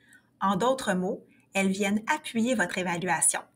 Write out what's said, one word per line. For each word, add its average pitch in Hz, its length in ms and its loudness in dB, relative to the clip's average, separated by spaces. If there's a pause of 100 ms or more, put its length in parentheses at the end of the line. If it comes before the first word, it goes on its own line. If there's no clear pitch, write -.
(380)
En 190 180 2
d'autres 240 360 0
mots, 185 320 -2 (300)
elles 196 160 2
viennent 202 320 0 (120)
appuyer 240 400 0
votre 180 220 0
évaluation. 175 640 0 (160)